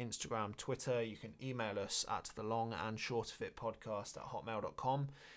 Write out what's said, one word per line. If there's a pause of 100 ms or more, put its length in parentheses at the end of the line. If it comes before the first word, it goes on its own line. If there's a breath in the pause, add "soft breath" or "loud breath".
Instagram,
Twitter.
You
can
email
us
at
the
long
and
short
of
it
podcast
at
hotmail
dot
com, (280 loud breath)